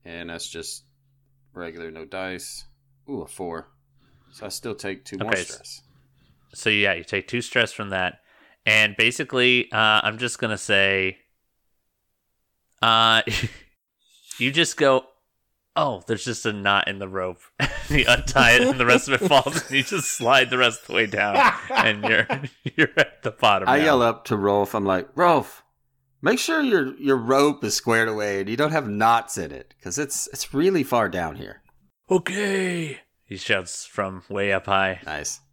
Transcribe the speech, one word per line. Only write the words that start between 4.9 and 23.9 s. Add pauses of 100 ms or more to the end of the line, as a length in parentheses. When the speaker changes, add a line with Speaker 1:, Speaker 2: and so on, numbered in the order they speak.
Speaker 1:
two
more
Speaker 2:
Okay,
s-
Speaker 1:
stress. (720)
Speaker 2:
so
yeah,
you
take
two
stress
from
that. (460)
And
basically,
uh,
I'm
just
gonna
say, (1600)
uh, (580)
<laughs>
you
just
go, (680)
"Oh,
there's
just
a
knot
in
the
rope." (180)
<laughs> (220)
You
untie
it,
and
the
rest
of
it
falls,
and
you
just
slide
the
rest
of
the
way
down, (260)
Speaker 1:
<laughs>
Speaker 2:
and
you're, (220)
<laughs>
you're
at
the
bottom
Speaker 1:
I
Speaker 2:
now.
Speaker 1:
yell